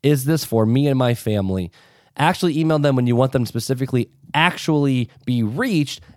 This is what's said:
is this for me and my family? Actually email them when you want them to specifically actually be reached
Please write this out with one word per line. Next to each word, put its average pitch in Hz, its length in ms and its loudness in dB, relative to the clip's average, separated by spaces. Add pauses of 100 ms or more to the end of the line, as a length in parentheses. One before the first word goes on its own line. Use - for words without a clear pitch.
is 139 240 2
this 156 180 0
for 113 220 2
me 131 220 2
and 135 100 2
my 123 160 2
family? 95 560 -2 (480)
Actually 165 400 0
email 160 220 0
them 143 160 2
when 123 100 0
you 120 100 2
want 127 160 2
them 127 120 0
to 110 40 -4
specifically 123 640 -4 (240)
actually 143 720 0 (160)
be 123 200 0
reached 151 580 -2 (160)